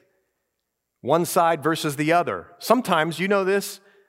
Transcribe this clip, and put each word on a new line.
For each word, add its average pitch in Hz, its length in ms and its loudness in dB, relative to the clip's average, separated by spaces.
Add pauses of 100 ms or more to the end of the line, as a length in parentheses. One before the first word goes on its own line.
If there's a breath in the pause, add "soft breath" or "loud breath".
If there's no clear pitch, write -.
(1000)
one 156 240 2
side 165 380 0
versus 160 320 -2
the 156 180 0
other. 123 460 -2
Sometimes, 165 600 0
you 190 80 -2
know 202 160 0
this, 196 360 -2 (300 soft breath)